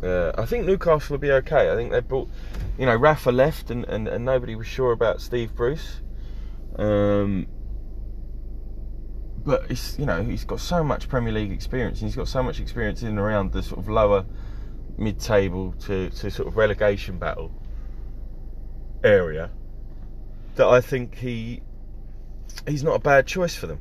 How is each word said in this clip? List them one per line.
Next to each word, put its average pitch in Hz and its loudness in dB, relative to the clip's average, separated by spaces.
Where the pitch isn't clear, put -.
Uh, 90 2
I 117 0
think 226 0
Newcastle 165 2
will 131 -2
be 143 2
okay. 131 6
I 90 4
think 120 -2
they've 120 2
brought, 131 -2
you - 2
know, 117 6
Rafa 147 6
left 131 4
and, 120 -4
and, 107 -2
and 117 -2
nobody 127 0
was 107 -6
sure 127 2
about 110 2
Steve 117 -2
Bruce. 139 -2
Um, 101 2
but - 0
it's, - -4
you 151 0
know, 92 0
he's - -2
got - -4
so 170 0
much 143 0
Premier 117 0
League 107 0
experience 110 -2
and 110 -2
he's - -2
got - -2
so 131 0
much - -2
experience 110 -2
in 117 -4
and 104 -2
around 101 2
the 92 -2
sort - -6
of 101 -6
lower 104 4
mid-table 98 2
to, 92 -2
to - -6
sort - -4
of 90 -2
relegation 104 2
battle 80 -4
area 87 6
that 123 8
I 123 10
think 123 -4
he, 120 -6
he's 143 -2
not 151 4
a - 2
bad 139 8
choice 175 0
for - -8
them. 76 -8